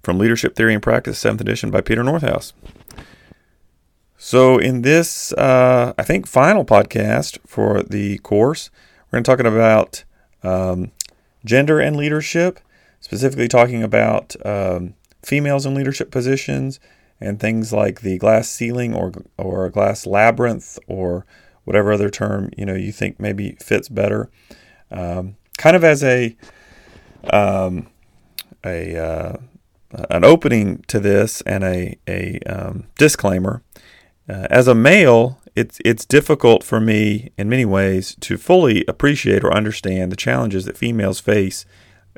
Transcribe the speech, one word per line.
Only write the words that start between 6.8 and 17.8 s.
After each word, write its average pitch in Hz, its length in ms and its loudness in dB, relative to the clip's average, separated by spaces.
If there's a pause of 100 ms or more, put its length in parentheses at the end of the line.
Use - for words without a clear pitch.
for 104 360 -2
the 101 360 -6
course, 117 500 0 (420)
we're 120 60 -4
gonna 117 80 -2
talk 127 160 2
about, 110 640 2 (380)
um, 92 500 -4 (500)
gender 143 380 2
and 147 160 0
leadership, 156 640 -2 (400)
specifically 127 480 -2
talking 120 340 2
about, 110 640 -2
um, 95 480 -6 (300)
females 143 420 -2
in 139 100 -4
leadership 135 360 -4
positions 135 680 -4 (380)
and 101 220 -8
things 110 320 -4
like 104 300 -2